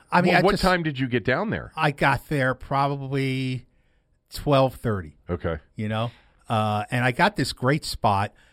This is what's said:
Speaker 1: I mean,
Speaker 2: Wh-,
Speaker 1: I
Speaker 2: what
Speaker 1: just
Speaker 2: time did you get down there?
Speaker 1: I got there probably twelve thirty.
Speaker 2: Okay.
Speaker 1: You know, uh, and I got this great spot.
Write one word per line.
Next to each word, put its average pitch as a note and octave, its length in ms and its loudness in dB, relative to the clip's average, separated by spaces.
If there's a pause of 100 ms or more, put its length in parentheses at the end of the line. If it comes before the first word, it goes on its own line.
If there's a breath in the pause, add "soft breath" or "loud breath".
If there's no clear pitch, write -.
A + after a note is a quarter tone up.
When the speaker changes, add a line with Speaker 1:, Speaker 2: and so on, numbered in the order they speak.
(120)
Speaker 1:
I F3+ 80 4
mean, F3+ 140 2
Speaker 2:
Wh-, - 40 6
Speaker 1:
I F3+ 40 4
Speaker 2:
what F#3+ 100 6
Speaker 1:
just F#3 100 0
Speaker 2:
time F3+ 200 2
did D3+ 160 -4
you C3 100 0
get A#2+ 160 0
down E3 240 0
there? A#2+ 260 -6
Speaker 1:
I D#3 180 0
got C#3 360 0
there C3 260 0
probably C3+ 1120 -4 (680)
twelve C3+ 420 2
thirty. G2 420 -6 (120)
Speaker 2:
Okay. E2+ 300 -4 (180)
Speaker 1:
You G#2+ 120 -6
know, A2+ 220 -4 (380 soft breath)
uh, G#2+ 420 0
and B2 140 0
I B2+ 80 2
got F#3 240 2
this C3+ 160 -2
great C3+ 320 -2
spot. G2+ 480 0 (200 soft breath)